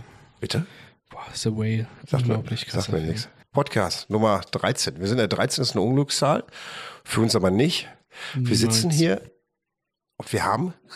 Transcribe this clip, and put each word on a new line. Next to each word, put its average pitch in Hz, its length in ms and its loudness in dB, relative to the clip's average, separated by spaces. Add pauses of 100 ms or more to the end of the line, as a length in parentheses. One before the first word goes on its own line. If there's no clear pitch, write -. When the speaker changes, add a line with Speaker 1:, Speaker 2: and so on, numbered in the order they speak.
(400)
Speaker 1:
Bitte? - 260 -4 (440)
Speaker 2:
Boah, - 240 -16
The - 240 -2
Whale. 110 300 -2 (200)
Speaker 1:
Sagt 131 180 0
mir, 120 100 2
Speaker 2:
Unglaublich 113 260 -4
Speaker 1:
sagt - 100 -12
Speaker 2:
krasser - 220 -4
Speaker 1:
mir 82 60 0
Speaker 2:
Film. 78 100 -2
Speaker 1:
nix. 107 180 -6 (240)
Podcast 110 580 -2
Nummer 107 300 4 (120)
dreizehn. 87 460 -2
Wir 92 100 -2
sind, 117 100 2
der 110 100 2
dreizehnte 95 360 0
ist - 120 0
eine 101 60 2
Unglückszahl. 135 640 2 (580)
Für - 160 -2
uns 113 160 4
aber 92 160 4
nicht. 135 380 2 (440)
Wir 123 220 2
sitzen 113 320 2
Speaker 2:
Niemals. 156 100 2
Speaker 1:
hier 165 240 4 (960)
und - 160 -12
wir 107 140 0
haben 120 280 0 (220)